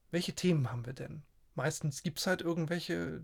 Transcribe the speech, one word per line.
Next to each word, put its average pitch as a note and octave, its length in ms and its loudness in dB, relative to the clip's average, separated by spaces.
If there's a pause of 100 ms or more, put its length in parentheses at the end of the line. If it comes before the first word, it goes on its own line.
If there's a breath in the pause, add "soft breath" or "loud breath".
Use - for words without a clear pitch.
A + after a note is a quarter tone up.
"Welche F3 240 0
Themen D3+ 380 4
haben A#2+ 140 -6
wir C3 80 -8
denn?" D3+ 300 -10 (300)
Meistens D3 480 0
gibt's - 260 -2
halt F#3 140 4
irgendwelche E3+ 840 0